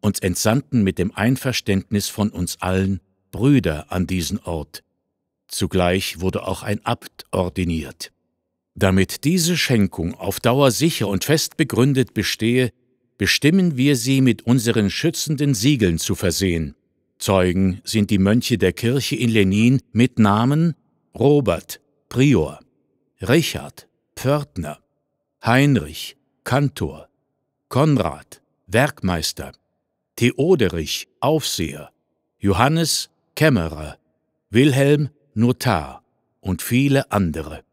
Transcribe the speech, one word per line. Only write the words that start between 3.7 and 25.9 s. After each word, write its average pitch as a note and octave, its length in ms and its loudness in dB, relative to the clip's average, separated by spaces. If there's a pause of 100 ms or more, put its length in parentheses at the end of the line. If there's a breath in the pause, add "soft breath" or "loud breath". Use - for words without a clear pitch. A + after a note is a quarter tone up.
an F2+ 140 0
diesen F2+ 320 -4
Ort. - 440 -10 (640)
Zugleich F2+ 760 -2
wurde F#2 260 -4
auch F#2+ 160 -8
ein G#2 240 -6
Abt - 460 -8
ordiniert. F2 800 -6 (640)
Damit F#2+ 500 0
diese E3+ 340 0
Schenkung F#2 560 -2
auf F#2+ 260 -8
Dauer C3 300 4
sicher B2 380 -2
und G2 160 -4
fest - 340 -2
begründet C3 560 2
bestehe, A#2 560 0 (480)
bestimmen D#3 580 2
wir C#3 200 2
sie C3+ 260 2
mit A#2+ 200 2
unseren A2+ 460 2
schützenden D3 640 -2
Siegeln G#2+ 460 2
zu - 160 -4
versehen. E2+ 600 -2 (420)
Zeugen F#2 680 2
sind G#2 260 -2
die G#2 80 2
Mönche G#2+ 380 2
der F#2 160 2
Kirche C3 440 -2
in B2+ 120 0
Lenin A2 540 2 (100)
mit A#2 260 2
Namen B2+ 560 2 (440)
Robert, A#2+ 640 0 (280)
Prior, A#2 520 2 (600)
Richard, F#2+ 680 -2 (300)
Pförtner, B2 640 -4 (680)
Heinrich, A#2 720 0 (280)